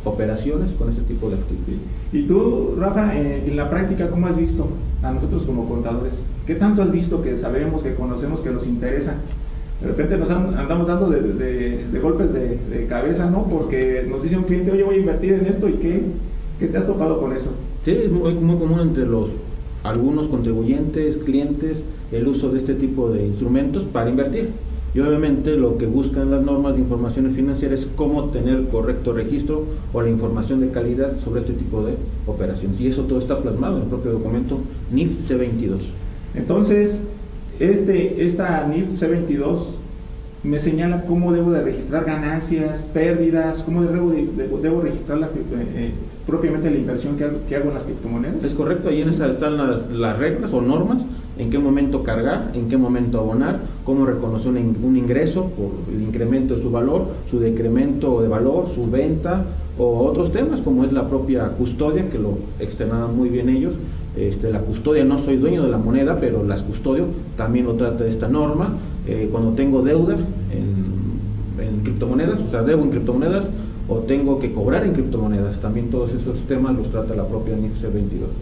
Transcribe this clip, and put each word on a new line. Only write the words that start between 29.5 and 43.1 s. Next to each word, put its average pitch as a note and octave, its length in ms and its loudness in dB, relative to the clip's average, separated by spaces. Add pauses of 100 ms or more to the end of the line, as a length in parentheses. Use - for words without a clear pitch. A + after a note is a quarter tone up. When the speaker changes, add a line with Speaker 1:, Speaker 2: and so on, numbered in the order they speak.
Speaker 1:
o A#2 80 0
la A#2 80 2
información A2+ 500 0
de B2 100 2
calidad B2 540 0
sobre A#2 180 -2
este - 120 -2
tipo G#2+ 300 -2
de G#2+ 100 -2 (340)
operaciones. G2 520 -2
Y B2 80 0
eso C3 160 0
todo C3 140 0
está C#3 220 -2
plasmado C3 380 0
en - 60 0
el - 60 -2
propio - 220 -2
documento C#3 480 0 (320)
nif D#3+ 340 2
C C3 100 0
veintidós. A2+ 460 0 (540)
Speaker 2:
Entonces, G#3 680 4 (580)
este, F#3 680 4
esta E3+ 420 0
nif F3 320 -2
C E3 80 2
veintidós D#3+ 680 0 (680)
me D3 160 0
señala E3+ 460 0
cómo F3 260 2
debo E3+ 200 4
de D3 120 2
registrar D3 400 -2
ganancias, D#3 920 -2
pérdidas, E3 680 2